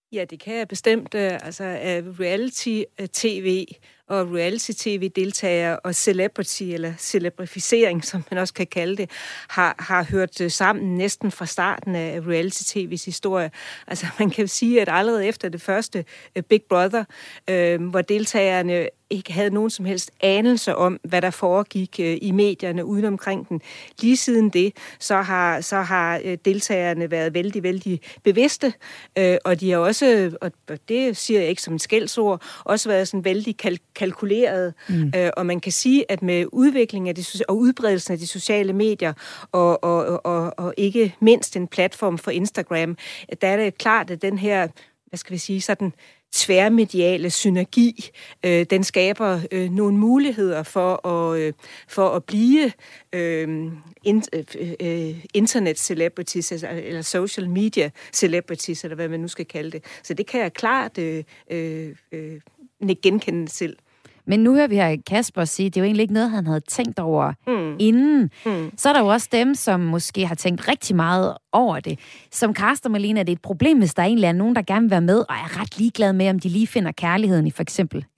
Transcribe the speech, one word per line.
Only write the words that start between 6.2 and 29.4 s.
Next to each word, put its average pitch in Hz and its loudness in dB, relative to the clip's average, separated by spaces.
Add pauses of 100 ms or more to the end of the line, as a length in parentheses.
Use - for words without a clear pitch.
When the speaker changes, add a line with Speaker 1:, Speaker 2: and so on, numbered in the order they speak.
Speaker 1:
eller 170 -6
celebrificering, 180 0
som 180 -6
man 185 -4
også 185 -2
kan 180 -4
kalde 185 -4
det, 196 -6 (380)
har, 180 2
har 180 0
hørt, 185 -2
øh, 175 -2
sammen 190 0
næsten 196 -2
fra - -8
starten 185 -4
af 165 -6
reality-tv's 175 -4
historie. 180 -2 (360)
Altså, 175 -8
<laughs> - -6
man 208 2
kan 220 0
jo 202 -2
sige, 240 2
at 190 -2
allerede 202 2
efter 208 -4
det 165 -10
første, 196 -4 (320)
øh, 185 -4
Big - 4
Brother, 196 0 (460)
øh, 175 2
hvor 180 -2
deltagerne 185 0 (220)
ikke 190 -6
havde 202 0
nogen 214 0
som 196 -8
helst 185 -4 (100)
anelse 208 2
om, 180 0
hvad 175 0
der 180 0
foregik, 190 0
øh, 165 -2
i 202 -2
medierne 185 0
uden 208 -2
omkring 196 -4
den. 160 -6 (400)
Lige 240 4
siden 226 4
det, 185 2 (260)
så - 0
har, 180 0
så 196 -4
har, 175 0
øh, 180 -4
deltagerne 175 0
været 160 -2
vældig, 190 -2
vældig 185 -2 (240)
bevidste, 240 4 (460)
øh, 185 4